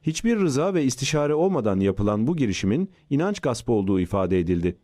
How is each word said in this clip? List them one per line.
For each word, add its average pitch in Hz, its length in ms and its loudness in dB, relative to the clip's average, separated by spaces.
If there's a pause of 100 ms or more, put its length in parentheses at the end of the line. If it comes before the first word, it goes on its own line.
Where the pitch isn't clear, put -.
Hiçbir 220 380 -2
rıza 175 340 0
ve 165 100 2
istişare 147 500 0
olmadan 147 460 0
yapılan 104 480 0
bu 175 80 0
girişimin 123 560 0 (180)
inanç 175 300 0
gaspı 120 320 -4
olduğu 98 280 2
ifade 92 400 0
edildi. 87 440 -2